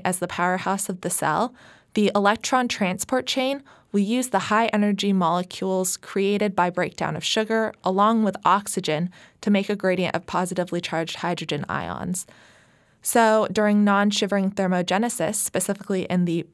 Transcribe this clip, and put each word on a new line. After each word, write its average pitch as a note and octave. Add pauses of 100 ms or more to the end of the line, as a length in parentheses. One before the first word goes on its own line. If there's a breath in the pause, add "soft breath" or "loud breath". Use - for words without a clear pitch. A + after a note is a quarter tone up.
as F3+
the F3+
powerhouse F#3
of F#3
the F3
cell, E3 (400 loud breath)
the G3+
electron A#3
transport G#3+
chain C4+ (280 loud breath)
will G3+
use B3
the F#3+
high-energy G#3
molecules F#3
created G3+
by F3+
breakdown D#3+
of D#3
sugar, A3 (100)
along G#3
with G3
oxygen, F3+ (320 loud breath)
to -
make G3
a G#3
gradient F#3
of E3+
positively F3
charged E3
hydrogen E3
ions. C#3+ (760 soft breath)
So A3
during G#3
non-shivering G3+
thermogenesis, F#3
specifically -
in F3+
the E3+